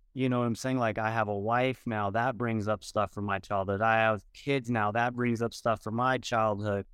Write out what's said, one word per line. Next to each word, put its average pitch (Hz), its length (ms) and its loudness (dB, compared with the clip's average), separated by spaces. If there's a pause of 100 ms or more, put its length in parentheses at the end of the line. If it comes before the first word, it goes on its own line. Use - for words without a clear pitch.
(140)
You 131 160 0
know 123 100 2
what 120 60 2
I'm 117 100 0
saying? 131 220 -2
Like, 113 200 0
I 110 120 0
have 110 180 0
a 104 100 -2
wife 123 480 0
now, 107 260 0
that 117 260 0
brings 110 320 -2
up 104 140 0
stuff 101 300 -2
from 101 120 -6
my 98 140 -2
childhood. 98 420 -2
I 113 140 4
have 110 280 2 (100)
kids 135 360 -2
now, 107 240 2
that 120 200 2
brings 120 280 0
up 117 120 -2
stuff 110 300 -2
from 113 120 -6
my 127 220 2
childhood. 107 760 0